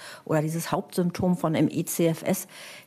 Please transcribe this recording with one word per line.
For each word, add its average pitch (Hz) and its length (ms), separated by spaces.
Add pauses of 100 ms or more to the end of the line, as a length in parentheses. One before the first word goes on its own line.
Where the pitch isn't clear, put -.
(240)
oder 156 160
dieses 160 320
Hauptsymptom 180 640
von 160 180
M 147 160
E 170 140
C - 220
F 165 160
S, - 260 (380)